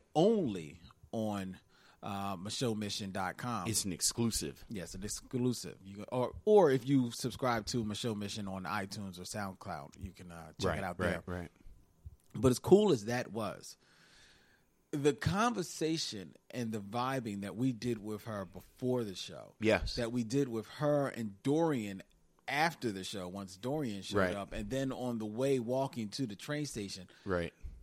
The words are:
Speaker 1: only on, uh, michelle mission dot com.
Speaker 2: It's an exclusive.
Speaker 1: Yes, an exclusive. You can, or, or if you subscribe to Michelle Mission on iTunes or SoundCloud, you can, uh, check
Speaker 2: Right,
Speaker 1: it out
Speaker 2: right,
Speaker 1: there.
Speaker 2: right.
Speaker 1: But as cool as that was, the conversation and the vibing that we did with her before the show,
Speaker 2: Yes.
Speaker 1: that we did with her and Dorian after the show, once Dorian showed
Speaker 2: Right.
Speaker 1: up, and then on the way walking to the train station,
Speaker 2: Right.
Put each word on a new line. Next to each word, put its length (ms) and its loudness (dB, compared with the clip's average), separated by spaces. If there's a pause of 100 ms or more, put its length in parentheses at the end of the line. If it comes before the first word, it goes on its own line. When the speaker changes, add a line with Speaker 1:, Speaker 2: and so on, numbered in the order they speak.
(140)
Speaker 1:
only 680 4 (320)
on, 460 -2 (460)
uh, 320 -4
michelle 380 -2
mission 380 -4
dot 260 -2
com. 300 -2
Speaker 2:
It's 180 0
an 80 -2
exclusive. 760 -2
Speaker 1:
Yes, 260 -8
an 80 -10
exclusive. 720 -4 (100)
You 120 -14
can, 140 -10
or, 200 0 (140)
or 260 10
if 160 2
you 240 6
subscribe 560 0
to 160 0
Michelle 320 -2
Mission 320 -6
on 160 -6
iTunes 560 -4
or 20 -8
SoundCloud, 680 -6 (120)
you 100 -8
can, 200 -16
uh, 160 -14 (120)
check 100 0
Speaker 2:
Right, 100 0
Speaker 1:
it 40 -4
out 160 -6
Speaker 2:
right, 120 2
Speaker 1:
there. 160 -2
Speaker 2:
right. 240 -6 (840)
Speaker 1:
But 160 6
as 80 2
cool 340 8
as 140 2
that 260 -2
was, 460 -8 (1120)
the 240 4
conversation 1200 0 (160)
and 220 -4
the 80 -2
vibing 600 -2
that 140 -4
we 160 2
did 320 -2
with 200 -6
her 220 -6
before 580 -2
the 100 -6
show, 460 -12
Speaker 2:
Yes. 380 4
Speaker 1:
that 140 -2
we 120 0
did 260 0
with 160 -4 (140)
her 300 2
and 340 -8
Dorian 580 2 (460)
after 440 2
the 120 -4
show, 240 -6
once 300 -8
Dorian 440 -4
showed 160 -2
Speaker 2:
Right. 180 4
Speaker 1:
up, 180 -6
and 180 -4
then 200 0
on 280 -2
the 80 -4
way 320 2
walking 500 -2
to 160 -4
the 100 -6
train 300 -6
station, 420 -8 (180)
Speaker 2:
Right. 280 0 (300)